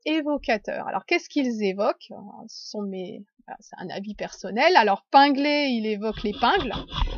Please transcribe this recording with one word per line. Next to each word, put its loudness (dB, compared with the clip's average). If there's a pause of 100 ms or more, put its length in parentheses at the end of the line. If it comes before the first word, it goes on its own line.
évocateurs. -2
Alors, -6
qu'est-ce -2
qu'ils -2
évoquent ? -2 (380)
Ce -18
sont -8
mes, -8 (220)
voilà, -14
c'est -20
un -10
avis -10
personnel. 0
Alors, 4
Pinglet, 6
il -2
évoque -4
l'épingle. 0 (440)